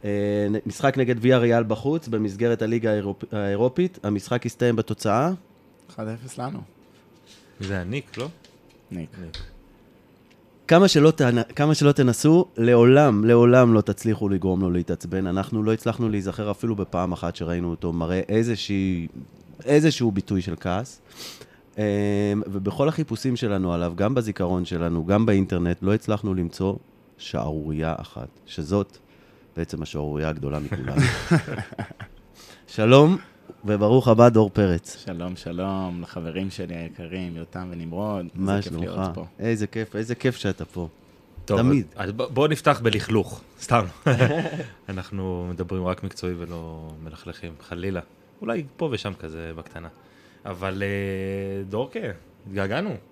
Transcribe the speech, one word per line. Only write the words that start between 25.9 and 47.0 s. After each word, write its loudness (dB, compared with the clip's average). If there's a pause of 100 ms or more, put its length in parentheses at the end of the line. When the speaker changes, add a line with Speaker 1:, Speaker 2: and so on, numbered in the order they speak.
Speaker 1:
הצלחנו -2
למצוא -2 (420)
שערורייה -4
אחת, -14 (180)
שזאת -4 (600)
בעצם -6
השערורייה -4
הגדולה -6
מכולנו. -4 (920)
Speaker 2:
<laughs> -20
Speaker 1:
שלום, 6 (480)
וברוך 4
הבא, 10
דור 6
פרץ. 0
Speaker 2:
שלום, -10
שלום, -6
לחברים -8
שלי -10
היקרים, -10
יותם -12
ונמרוד. -6 (100)
איזה -2
Speaker 1:
מה 0
Speaker 2:
כיף -8
להיות -6
Speaker 1:
שלומך? -4
Speaker 2:
פה. -10 (140)
Speaker 1:
איזה -2
כיף, -10
איזה -6
כיף -2
שאתה -4
פה. -10 (580)
Speaker 3:
טוב, 2
Speaker 1:
תמיד. 4 (100)
Speaker 3:
אז, -6
אז -6
ב-, -6
בוא 0
נפתח 2
בלכלוך, 0 (200)
סתם. 2 (540)
Speaker 1:
<laughs> -8
Speaker 3:
אנחנו -6
מדברים -4
רק -2
מקצועי -8
ולא -12 (140)